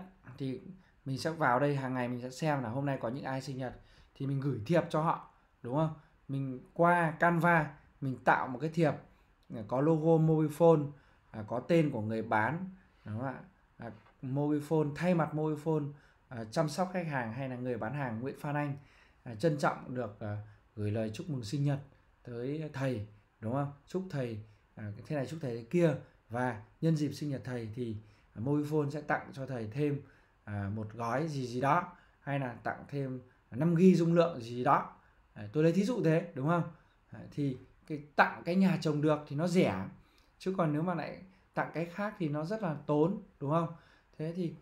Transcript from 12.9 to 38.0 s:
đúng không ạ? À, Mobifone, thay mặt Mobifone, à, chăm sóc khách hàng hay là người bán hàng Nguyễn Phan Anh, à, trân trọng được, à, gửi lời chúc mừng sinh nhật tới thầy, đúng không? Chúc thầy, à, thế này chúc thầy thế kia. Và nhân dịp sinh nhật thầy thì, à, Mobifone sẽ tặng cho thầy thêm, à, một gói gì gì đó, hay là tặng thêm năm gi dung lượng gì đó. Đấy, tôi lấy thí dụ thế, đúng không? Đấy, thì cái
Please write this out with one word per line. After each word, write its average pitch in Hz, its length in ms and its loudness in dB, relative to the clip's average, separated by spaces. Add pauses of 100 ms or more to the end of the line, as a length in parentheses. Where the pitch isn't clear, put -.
đúng 110 140 -6
không 135 80 -4
ạ? 135 120 -8 (380)
À, 117 140 -12 (300)
Mobifone, 147 760 0
thay 170 200 2
mặt 156 180 2
Mobifone, 151 580 -2 (360)
à, 117 240 -10
chăm 160 180 0
sóc 180 240 -2
khách 175 140 -4
hàng 123 260 -2
hay 135 160 -6
là 123 60 -6
người 123 220 -4
bán 110 160 -4
hàng 123 280 -4
Nguyễn 135 180 -6
Phan 147 160 -4
Anh, 143 220 -2 (460)
à, 120 120 -10
trân 151 220 0
trọng 143 380 -2
được, 117 240 -6
à, 104 180 -6 (380)
gửi 104 160 -2
lời 110 220 -2
chúc 170 160 -10
mừng 127 140 -4
sinh 139 200 -2
nhật 143 160 0 (440)
tới 139 500 -6
thầy, 131 340 -4 (320)
đúng 110 140 -6
không? 143 180 -2 (160)
Chúc 185 220 -6
thầy, 120 300 -4 (360)
à, 107 160 -10 (140)
thế 156 100 -6
này 131 100 -2
chúc 160 160 -8
thầy 120 160 -4
thế 117 120 -10
kia. 170 260 4 (340)
Và 120 320 -2 (200)
nhân 160 140 4
dịp 143 180 -2
sinh 147 160 -6
nhật 127 140 -6
thầy 120 320 -6
thì, 117 220 -6 (360)
à, - 80 -12
Mobifone 147 480 0
sẽ 147 120 -6
tặng - 320 -2
cho 135 120 -8
thầy 123 260 -6
thêm, 139 300 0 (420)
à, 101 320 -4
một 107 180 -6
gói 117 340 -2
gì 139 200 -4
gì 123 140 -6
đó, 170 320 2 (260)
hay 139 200 -4
là 123 140 -4 (100)
tặng - 240 -6
thêm 135 340 -6 (300)
năm 165 240 2
gi 180 200 10
dung 165 180 4
lượng 165 280 4
gì 120 220 -6
đó. 143 260 4 (460)
Đấy, 107 180 -12
tôi 156 100 2
lấy 165 100 6
thí 196 100 4
dụ 220 200 0
thế, 160 320 2
đúng 135 120 -2
không? 165 160 4 (480)
Đấy, 113 100 -16 (100)
thì 143 260 -2 (300)
cái 147 160 -6 (120)